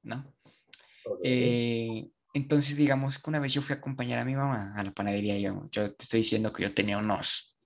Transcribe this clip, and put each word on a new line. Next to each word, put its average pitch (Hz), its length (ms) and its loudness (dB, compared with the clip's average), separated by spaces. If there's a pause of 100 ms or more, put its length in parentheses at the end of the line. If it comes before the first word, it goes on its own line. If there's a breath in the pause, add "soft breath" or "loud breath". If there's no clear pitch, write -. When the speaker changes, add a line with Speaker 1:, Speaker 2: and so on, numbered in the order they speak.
Speaker 1:
¿no? 117 320 -10 (680 loud breath)
Speaker 2:
Ok. - 180 -4
Speaker 1:
Eh, 117 840 2 (260)
entonces, 143 420 2
digamos 135 440 2
que 156 100 -8
una 156 80 0
vez 139 160 0
yo 143 80 0
fui 143 120 -2
a - 20 -4
acompañar 127 420 -4
a 120 60 -2
mi 131 100 -2
mamá 120 400 -2
a 104 80 -4
la 98 80 -4
panadería, 101 480 0
yo, 98 320 -4
yo 104 240 -2
te - 80 -12
estoy 113 200 2
diciendo 110 300 2
que 98 120 -4
yo 101 100 -4
tenía 104 240 2
unos - 680 -2